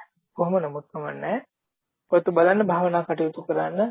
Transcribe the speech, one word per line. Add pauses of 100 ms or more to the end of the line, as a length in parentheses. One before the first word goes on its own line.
(380)
කොහොම
නමුත්
කමක්
නෑ. (720)
ඔයත්
බලන්න
භාවනා
කටයුතු
කරන්න (120)